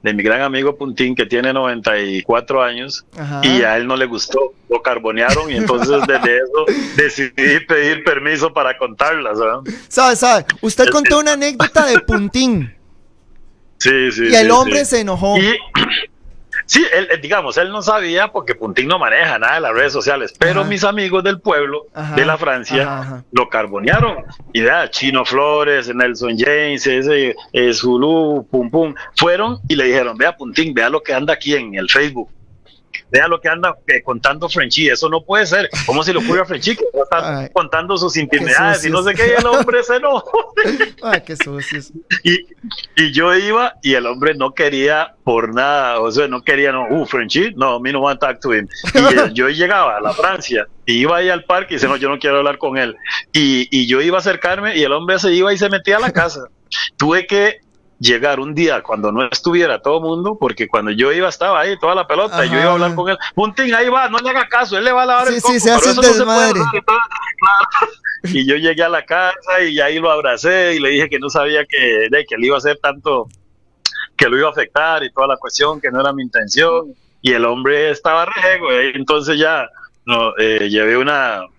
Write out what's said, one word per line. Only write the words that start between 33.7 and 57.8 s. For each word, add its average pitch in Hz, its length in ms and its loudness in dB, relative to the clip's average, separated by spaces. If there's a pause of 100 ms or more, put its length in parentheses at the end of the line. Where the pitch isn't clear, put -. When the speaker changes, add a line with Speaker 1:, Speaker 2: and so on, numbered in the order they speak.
Speaker 1:
eh, - 140 0
contando 139 460 -4
Frenchy, 151 400 0
eso 131 200 0
no 160 140 -2
puede 202 240 0
ser. 190 220 0 (180)
¿Cómo 277 180 0
se 285 80 -2
le 254 80 0
ocurre 190 220 0
a - 20 0
Frenchy 180 320 -4
que - 80 -4 (100)
va - 60 -2
a - 40 0
estar 165 200 0 (180)
Speaker 2:
Ay. 131 100 -12
Speaker 1:
contando 175 440 -2
sus 175 180 -2
Speaker 2:
Qué 160 60 0
Speaker 1:
intimidades 151 640 2
y 156 60 -2
no 175 120 0
sé 196 80 0
Speaker 2:
sucios. 220 180 2
Speaker 1:
qué?". 240 80 4
Y 240 40 4
el 233 60 0
hombre 247 360 2
se 240 140 0
enojó. 285 580 -2 (200)
Speaker 2:
<laughs> - 280 -4
Ay, 226 220 -2
qué 156 120 -12
sucios. 143 560 -8 (320)
Speaker 1:
Y, 175 140 2 (580)
y 156 160 0
yo 165 220 2
iba 214 480 0
y 135 120 0
el 120 120 0
hombre 131 280 0
no 135 200 -4
quería 147 600 0 (100)
por 117 300 0
nada, 131 460 0
o 113 100 0
sea, 139 180 0
no 127 140 -6
quería, 139 300 2
no, 127 160 -4
"Uh, 147 160 0
Frenchy, 139 520 -2
no, 123 240 0
me 127 120 -4
no 143 80 -2
want 139 200 0
to 147 60 0
talk 131 140 -4
to 123 140 -2
him". 104 120 0 (280)
Y, - 40 6
eh, - 320 4
Speaker 2:
<laughs> - 40 -14
Speaker 1:
yo 127 140 0
llegaba 165 480 0
a 104 40 -4
la 107 120 -2
Francia, 160 540 -2 (200)
y 120 140 0
iba 156 160 2
ahí 180 120 0
al 175 160 -2
parque 185 300 -2
y - 20 -6
dice, 131 120 0
"No, 139 80 0
yo 135 120 -4
no 139 100 -2
quiero 139 200 0
hablar 143 200 0
con 135 200 -4
él". 120 180 -4 (360)
Y, 135 380 0
y 131 180 0
yo 127 140 2
iba 175 160 0
a - 20 0
acercarme 190 560 -2
y 156 80 2
el 135 80 2
hombre 175 260 0
se 185 160 2
iba 190 180 2
y 196 60 -2
se 202 100 0
metía 196 280 0
a 214 40 2
la 247 120 -2
casa. 156 320 -2 (520)
Tuve 170 300 0
que 202 320 0 (420)